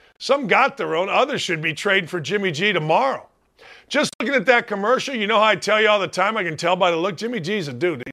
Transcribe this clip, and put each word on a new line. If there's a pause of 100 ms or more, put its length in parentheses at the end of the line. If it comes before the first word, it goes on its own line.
(200)
Some
got
their
own.
Others
should
be
trading
for
Jimmy
G
tomorrow. (640)
Just
looking
at
that
commercial,
you
know
how
I
tell
you
all
the
time,
I
can
tell
by
the
look,
Jimmy
G's
a
dude. (100)